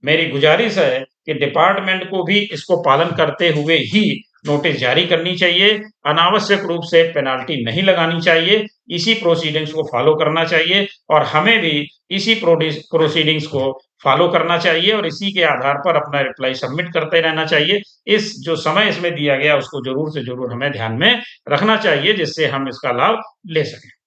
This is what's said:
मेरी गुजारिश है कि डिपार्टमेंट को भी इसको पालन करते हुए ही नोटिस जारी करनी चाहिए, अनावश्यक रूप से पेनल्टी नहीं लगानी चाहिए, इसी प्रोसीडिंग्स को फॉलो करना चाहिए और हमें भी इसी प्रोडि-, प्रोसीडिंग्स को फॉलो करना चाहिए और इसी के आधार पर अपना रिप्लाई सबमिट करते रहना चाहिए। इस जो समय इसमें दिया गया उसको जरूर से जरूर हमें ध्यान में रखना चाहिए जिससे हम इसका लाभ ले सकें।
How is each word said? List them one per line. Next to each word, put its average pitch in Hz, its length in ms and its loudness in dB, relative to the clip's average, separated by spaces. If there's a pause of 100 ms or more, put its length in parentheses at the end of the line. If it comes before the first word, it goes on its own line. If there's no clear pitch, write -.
मेरी 160 200 2
गुजारिश 156 520 2
है 170 220 2
कि - 340 -10
डिपार्टमेंट 185 760 0
को 185 140 -4
भी 196 160 2
इसको 175 420 -4
पालन 156 340 2
करते 165 340 0
हुए 151 280 0
ही 147 460 0 (240)
नोटिस 147 280 0
जारी 127 300 0
करनी 170 300 0
चाहिए, 185 420 2 (280)
अनावश्यक 185 540 2
रूप 170 240 -4
से 165 200 6
पेनल्टी 135 640 -2
नहीं 127 180 -2
लगानी 170 380 2
चाहिए, 175 440 4 (240)
इसी 175 240 0
प्रोसीडिंग्स 160 580 0
को 156 120 -4
फॉलो 147 320 2
करना 156 300 0
चाहिए 170 420 2 (220)
और 151 140 4
हमें 180 360 2
भी 147 280 -2 (220)
इसी 196 260 0
प्रोडि-, 160 400 2
प्रोसीडिंग्स 156 720 0
को 135 340 -4 (220)
फॉलो 147 240 4
करना 170 300 0
चाहिए 165 340 0
और 208 160 -2
इसी 175 240 -6
के 185 120 0
आधार 139 340 0
पर 165 180 0
अपना 143 260 -2
रिप्लाई 131 320 -4
सबमिट 143 400 -6
करते 165 280 0
रहना 160 240 -2
चाहिए। 165 360 0 (260)
इस 208 320 0
जो 160 160 -4
समय 175 340 0
इसमें 170 260 -4
दिया 143 200 0
गया 147 220 2
उसको 135 280 -6
जरूर 143 260 -4
से 143 140 -8
जरूर 123 280 -8
हमें 139 180 -4
ध्यान 110 220 -6
में 220 280 2 (280)
रखना 208 280 2
चाहिए 175 360 0
जिससे 156 340 -2
हम 135 200 -4
इसका 123 240 -6
लाभ 160 300 0 (260)
ले 160 160 0
सकें। - 260 -10 (180)